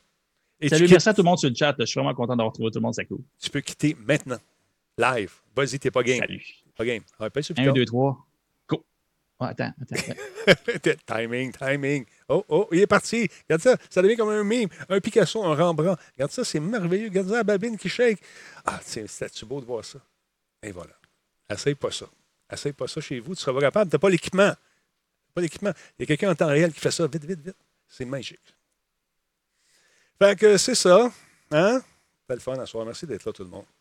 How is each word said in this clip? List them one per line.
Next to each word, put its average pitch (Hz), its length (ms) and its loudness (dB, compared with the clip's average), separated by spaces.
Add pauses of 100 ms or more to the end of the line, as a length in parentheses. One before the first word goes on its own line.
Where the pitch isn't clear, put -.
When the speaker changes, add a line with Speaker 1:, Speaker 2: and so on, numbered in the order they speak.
(600)
Speaker 1:
Et 147 80 0
Speaker 2:
Salut, 160 160 6
Speaker 1:
tu 175 60 6
Speaker 2:
merci 175 140 6
Speaker 1:
quittes. - 20 6
Speaker 2:
à 214 80 4
tout 208 80 2
le - 20 4
monde 175 140 4
sur 139 100 2
le 117 60 -2
chat. 147 240 0
Je 113 60 0
suis - 140 -4
vraiment 139 140 -2
content 123 220 -4
d'avoir 110 160 0
retrouvé 110 180 -4
tout 110 80 -6
le 117 60 -2
monde. 117 100 -2
C'est 113 120 -6
cool. - 160 -10 (180)
Speaker 1:
Tu - 100 -10
peux 139 120 -6
quitter - 440 -2
maintenant. 127 320 -2 (600)
Live. 117 340 0 (240)
Vas-y, 135 240 -2
t'es 131 100 -2
pas 123 140 0
game. 120 160 0
Speaker 2:
Salut. 95 260 -8 (300)
Speaker 1:
Pas 113 100 -4
game. 117 160 -4 (180)
Ouais, 107 120 -6
pèse 147 140 -4
sur 175 100 -10
le 131 60 -2
Speaker 2:
Un, - 40 2
Speaker 1:
piton. 135 100 4
Speaker 2:
deux, 123 100 4
trois. 131 420 -2 (420)
Go. - 160 -4 (540)
Oh, 127 60 -4
attends, 120 360 -8
attends, - 140 -12 (500)
attends. 185 460 2 (140)
Speaker 1:
<laughs> - 0 -
Timing, 117 460 -6
timing. 139 540 -4 (240)
Oh, 165 180 0
oh, - 240 0
il 165 80 2
est 202 80 6
parti. 214 400 0 (220)
Regarde 160 120 2
ça. 156 140 6 (140)
Ça 180 120 0
devient 208 140 4
comme 214 140 0
un 214 140 0
mime. 214 260 0 (180)
Un 196 140 0
Picasso, 214 420 2
un 156 120 2
Rembrandt. 165 460 2 (120)
Regarde 139 180 -4
ça, 254 140 -6
c'est - 140 -4
merveilleux. 190 500 -2
Regarde 185 200 -2
ça, 220 80 -2
la 233 60 0
babine 208 340 0
qui 175 120 -6
shake. 233 300 0 (440)
Ah, 190 200 -6
c'est, 107 240 -10
c'est-tu - 380 -12
beau 135 140 -8
de 120 60 -14
voir 113 180 -8
ça ? - 160 -18 (600)
Et 107 100 -12
voilà. 87 220 -16 (560)
Essaye 139 260 -2
pas - 160 -6
ça. - 140 -10 (440)
Essaye 143 240 -8
pas 127 140 -8
ça - 140 -8
chez 131 180 -8
vous. 151 160 -10
Tu - 60 -14
seras 131 120 -2
pas 139 80 0
capable. 160 300 2
T'as 156 60 2
pas 196 120 4
l'équipement. 185 440 2 (800)
Pas 180 80 -4
l'équipement. 180 320 -4 (240)
Il 127 60 -8
y - 0 -
a - 20 -4
quelqu'un 175 260 0
en 156 40 2
temps 170 120 0
réel 156 240 4
qui - 80 -16
fait 135 120 -2
ça. 170 160 -2
Vite, 143 180 -6
vite, 165 160 -10
vite. 185 140 -16 (340)
C'est - 160 -12
magique. 127 340 -10 (1800)
Fait 196 200 6
que 208 180 8
c'est 240 180 0
ça. 208 360 8 (400)
Hein ? 202 300 4 (400)
C'était 127 140 -6
le 113 40 -14
fun 127 200 -8
à 110 60 -8
soir. 113 200 -8
Merci 117 220 -12
d'être 104 180 -10
là, 107 80 -6
tout 98 100 -16
le 90 60 -16
monde. 92 160 -18 (160)